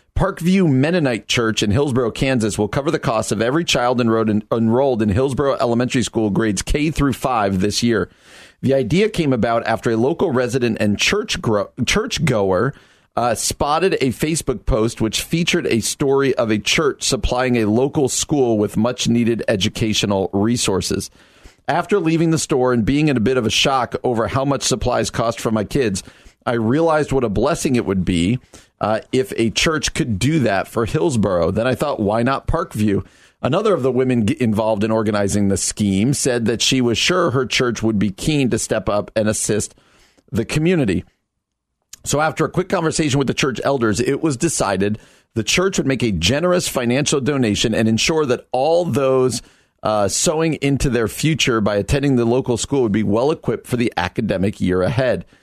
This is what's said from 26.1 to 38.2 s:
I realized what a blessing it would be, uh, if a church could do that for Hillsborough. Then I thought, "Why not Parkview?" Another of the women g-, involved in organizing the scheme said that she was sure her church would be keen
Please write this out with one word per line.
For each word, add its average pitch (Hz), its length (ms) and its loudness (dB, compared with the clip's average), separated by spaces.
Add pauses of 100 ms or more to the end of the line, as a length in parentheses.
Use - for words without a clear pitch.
I - 60 -2
realized 147 580 2
what 131 140 0
a 113 40 -2
blessing 135 460 0
it 113 100 2
would 92 200 0
be, 92 340 0 (420)
uh, 107 200 0 (100)
if 127 260 -2
a 113 140 0
church 156 440 -2
could 117 260 -4
do 151 180 2
that 101 300 0
for 113 180 -2
Hillsborough. 104 640 0
Then 107 160 -2
I 127 80 0
thought, 147 240 -4
"Why 107 240 0
not 131 240 -2
Parkview?" 107 580 -2 (380)
Another 185 320 0
of 143 80 -2
the 131 100 0
women 123 340 0
g-, 110 140 0
involved 110 440 0
in 110 80 -2
organizing 104 560 0
the 98 80 2
scheme 104 580 0
said - 320 0
that 110 160 0
she 131 180 2
was 120 160 2
sure 175 360 0
her 135 140 0
church - 360 -2
would 110 160 0
be 104 120 2
keen 139 400 0